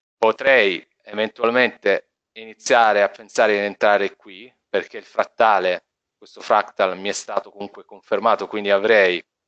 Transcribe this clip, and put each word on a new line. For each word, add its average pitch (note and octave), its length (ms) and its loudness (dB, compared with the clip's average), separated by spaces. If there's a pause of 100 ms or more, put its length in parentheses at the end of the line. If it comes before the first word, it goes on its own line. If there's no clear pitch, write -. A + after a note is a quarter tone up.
(160)
potrei A2 680 2 (180)
eventualmente A2 1080 -2 (220)
iniziare A2 680 2
a G2 60 2
pensare G#2+ 440 -2
di G2+ 60 0
entrare G2+ 580 0
qui, G#2 360 -20 (160)
perché - 300 -6
il G2+ 60 -16
frattale, F#2+ 800 -2 (300)
questo - 240 -20
fractal G2 580 -2
mi G2 100 -10
è G2+ 40 -4
stato G2+ 380 -8
comunque G2+ 340 -16
confermato, G2+ 600 -4
quindi G#2 240 -6
avrei, G2 520 2 (260)